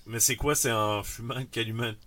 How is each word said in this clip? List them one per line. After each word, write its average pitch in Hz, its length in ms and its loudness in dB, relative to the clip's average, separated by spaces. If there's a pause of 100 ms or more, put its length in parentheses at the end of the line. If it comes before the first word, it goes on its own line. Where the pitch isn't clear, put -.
mais 113 120 -6
c'est 127 160 4
quoi, 143 200 2
c'est 123 160 2
en 107 320 2
fumant 117 320 -8
le 127 100 -4
calumet 113 420 -4
de 110 200 -6